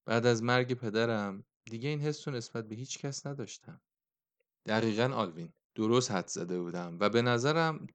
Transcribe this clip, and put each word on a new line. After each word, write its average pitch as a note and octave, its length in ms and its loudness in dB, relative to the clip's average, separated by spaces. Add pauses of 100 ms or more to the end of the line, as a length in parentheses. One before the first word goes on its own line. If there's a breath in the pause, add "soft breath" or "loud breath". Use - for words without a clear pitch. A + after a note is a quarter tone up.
بعد A#2 200 4
از A#2 180 4
مرگ B2 300 4
پدرم A2 720 0 (220)
دیگه A#2 240 -6
این D3+ 100 -2
حس D3+ 280 -4
رو D3 60 -4
نسبت A#2 340 -6
به A2 80 -10
هیچ B2+ 240 -10
کس - 260 -8
نداشتم.» C#3 560 -12 (840)
«دقیقاً A2+ 500 2
آلوین، E2+ 380 -4 (220)
درست A#2 360 4
حدس F2+ 220 -2
زده F2 280 -4
بودم F2 380 -6
و G2+ 100 4
به A#2 120 4
نظرم C#3+ 720 2